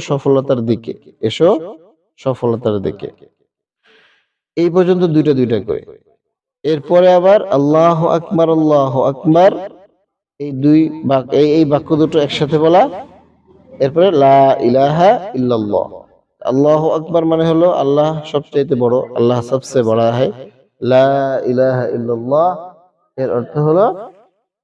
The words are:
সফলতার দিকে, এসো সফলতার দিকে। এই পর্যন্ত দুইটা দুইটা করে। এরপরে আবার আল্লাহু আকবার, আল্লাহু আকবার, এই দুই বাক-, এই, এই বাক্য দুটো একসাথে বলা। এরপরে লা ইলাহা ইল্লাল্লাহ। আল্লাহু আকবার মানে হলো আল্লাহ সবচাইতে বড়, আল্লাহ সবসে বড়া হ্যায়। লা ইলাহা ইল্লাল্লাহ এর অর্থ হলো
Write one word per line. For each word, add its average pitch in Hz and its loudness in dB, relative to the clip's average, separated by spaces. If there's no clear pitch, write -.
সফলতার 135 0
দিকে, 113 -4
এসো 165 0
সফলতার 117 -2
দিকে। - -10
এই 170 0
পর্যন্ত 180 2
দুইটা 151 2
দুইটা 117 0
করে। - -6
এরপরে 175 2
আবার 190 4
আল্লাহু 160 2
আকবার, 165 0
আল্লাহু 143 2
আকবার, 160 2
এই 143 -8
দুই 151 4
বাক-, 131 -2
এই, 147 4
এই 160 4
বাক্য 147 -2
দুটো 165 0
একসাথে 151 -4
বলা। 175 4
এরপরে 160 2
লা 135 6
ইলাহা 147 2
ইল্লাল্লাহ। 110 -2
আল্লাহু 147 2
আকবার 165 -2
মানে 160 0
হলো 165 2
আল্লাহ 147 0
সবচাইতে 143 -4
বড়, 120 2
আল্লাহ 120 2
সবসে 131 -2
বড়া 113 2
হ্যায়। 151 -2
লা 127 2
ইলাহা 127 0
ইল্লাল্লাহ 120 -2
এর 127 -4
অর্থ - -8
হলো 180 2